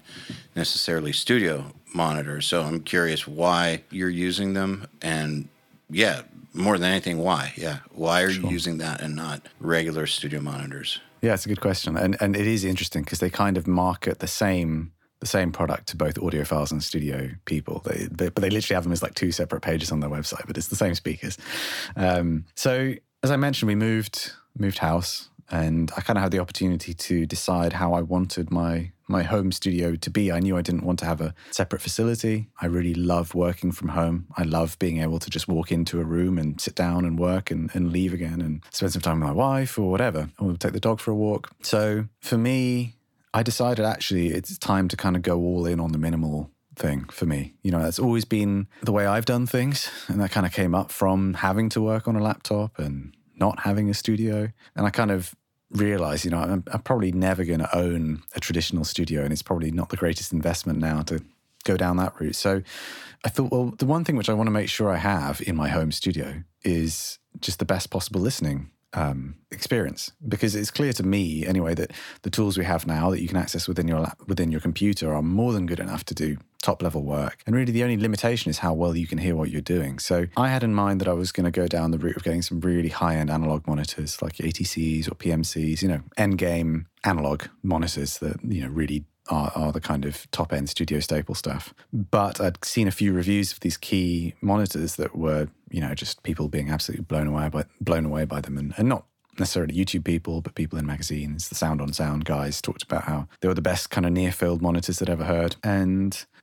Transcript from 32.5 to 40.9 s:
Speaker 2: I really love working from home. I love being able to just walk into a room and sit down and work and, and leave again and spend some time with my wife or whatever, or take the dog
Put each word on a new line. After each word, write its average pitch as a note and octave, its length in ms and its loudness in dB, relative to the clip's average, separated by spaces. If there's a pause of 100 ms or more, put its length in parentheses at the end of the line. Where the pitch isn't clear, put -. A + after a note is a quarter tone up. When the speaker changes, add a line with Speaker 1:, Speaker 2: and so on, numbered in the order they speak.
Speaker 2:
I F2+ 60 0
really F2 260 2
love F2 400 2
working F2 380 0
from - 160 -6
home. E2+ 400 0 (100)
I F2+ 60 2
love D#2+ 340 0
being E2 220 0
able D#2+ 180 0
to - 100 -6
just - 200 -6
walk D#2+ 240 0
into E2+ 280 0
a E2 40 0
room F2 340 2
and D2+ 240 -2
sit - 140 -4
down F2 280 2
and E2 140 0
work F2+ 320 2
and, D#2+ 240 -2
and F2 180 2
leave F2+ 220 2
again E2+ 280 -4
and D#2 280 -4
spend F2+ 240 -2
some F2+ 80 -2
time E2 180 2
with D#2 80 2
my D2 60 0
wife C3+ 460 2
or F#2+ 100 2
whatever, F2+ 480 0
or F#2+ 180 0
take E2+ 180 -2
the F2+ 60 -2
dog A2 200 2